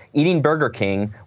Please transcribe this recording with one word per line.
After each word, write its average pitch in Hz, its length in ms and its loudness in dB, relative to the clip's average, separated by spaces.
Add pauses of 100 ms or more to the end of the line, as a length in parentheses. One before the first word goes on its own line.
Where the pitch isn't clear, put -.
(140)
eating 160 280 2
Burger 151 280 0
King 101 440 -4 (120)